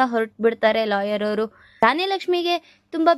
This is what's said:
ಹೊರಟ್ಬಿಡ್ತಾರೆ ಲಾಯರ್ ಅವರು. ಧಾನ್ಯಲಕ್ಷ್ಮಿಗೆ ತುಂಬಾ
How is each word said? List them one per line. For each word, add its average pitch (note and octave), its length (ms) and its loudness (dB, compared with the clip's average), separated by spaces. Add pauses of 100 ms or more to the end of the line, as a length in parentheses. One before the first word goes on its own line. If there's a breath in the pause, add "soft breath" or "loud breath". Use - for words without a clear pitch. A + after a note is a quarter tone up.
ಹೊರಟ್ಬಿಡ್ತಾರೆ A3+ 800 0
ಲಾಯರ್ G#3 380 -2
ಅವರು. G#3+ 220 -2 (360 soft breath)
ಧಾನ್ಯಲಕ್ಷ್ಮಿಗೆ F4 760 0 (360 soft breath)
ತುಂಬಾ E4 240 2